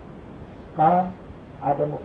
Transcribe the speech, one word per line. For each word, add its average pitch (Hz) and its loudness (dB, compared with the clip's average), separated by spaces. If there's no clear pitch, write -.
قال: 180 8
"عدم 143 2